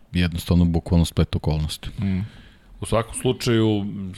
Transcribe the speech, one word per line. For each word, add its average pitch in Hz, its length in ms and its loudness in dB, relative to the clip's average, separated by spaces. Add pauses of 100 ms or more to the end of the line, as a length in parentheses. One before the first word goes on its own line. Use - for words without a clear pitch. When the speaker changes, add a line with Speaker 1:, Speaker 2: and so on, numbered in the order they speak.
(120)
Speaker 1:
jednostavno, 87 520 2
bukvalno 85 400 2
splet - 320 0
okolnosti. 78 520 -4 (100)
Speaker 2:
Mm. 95 220 -2 (600)
Speaker 3:
U 104 60 -8
svakom 110 280 -2
slučaju, 110 720 2 (320)